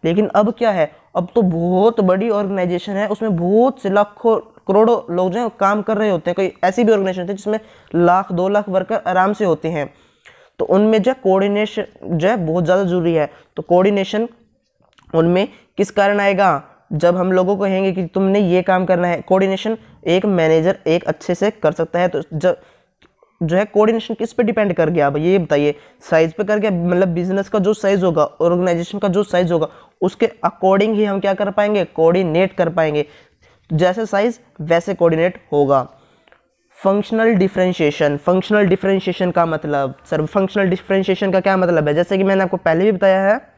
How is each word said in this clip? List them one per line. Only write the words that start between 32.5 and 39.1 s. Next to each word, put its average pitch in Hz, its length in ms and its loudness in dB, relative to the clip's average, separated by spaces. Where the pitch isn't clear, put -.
कर 170 160 0
पाएंगे। 156 360 -2
जैसे 180 320 0
साइज 214 340 -2
वैसे 170 320 0
कोऑर्डिनेट 170 440 0
होगा। 139 340 2
फंक्शनल 220 500 0
डिफरेंशिएशन, 180 840 0
फंक्शनल 190 480 0
डिफरेंशिएशन 190 680 -2